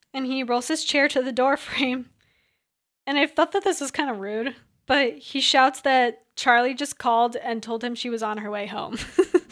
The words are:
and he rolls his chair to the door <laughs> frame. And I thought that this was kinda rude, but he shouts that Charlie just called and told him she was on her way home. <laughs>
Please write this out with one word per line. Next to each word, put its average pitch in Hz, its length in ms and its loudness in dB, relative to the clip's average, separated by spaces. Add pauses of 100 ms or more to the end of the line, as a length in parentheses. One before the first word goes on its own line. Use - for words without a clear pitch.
(120)
and 269 140 -4
he 262 160 -2
rolls 240 260 -2
his 311 160 -2
chair 285 240 2
to 277 140 0
the 254 100 -4
door 262 240 2
<laughs> - 0 -
frame. 254 540 -4 (960)
And 277 100 -2
I 285 120 2
thought 330 240 2
that 392 100 0
this 370 180 0
was 277 120 -6
kinda 277 220 -2
rude, 214 420 -6 (300)
but 277 320 4
he - 220 -6
shouts 269 420 4
that 254 400 2 (120)
Charlie 247 400 4
just 277 240 -8
called 240 380 2
and 226 260 -6
told 233 220 -6
him 240 100 -6
she 240 160 -8
was 226 120 -6
on 214 160 -4
her 208 120 -8
way 208 160 -6
home. 208 360 -8
<laughs> - 60 -12 (420)